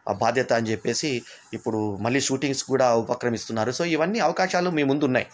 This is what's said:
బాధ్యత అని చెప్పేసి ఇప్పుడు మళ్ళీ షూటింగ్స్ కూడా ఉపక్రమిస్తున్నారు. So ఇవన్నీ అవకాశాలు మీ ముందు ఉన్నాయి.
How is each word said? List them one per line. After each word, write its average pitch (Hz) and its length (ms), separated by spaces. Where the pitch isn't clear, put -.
బాధ్యత 117 420
అని 113 180
చెప్పేసి 120 500
ఇప్పుడు 107 480
మళ్ళీ 123 200
షూటింగ్స్ 135 420
కూడా 127 300
ఉపక్రమిస్తున్నారు. 117 800
So 170 120
ఇవన్నీ 175 360
అవకాశాలు 180 500
మీ 151 140
ముందు 143 220
ఉన్నాయి. 123 280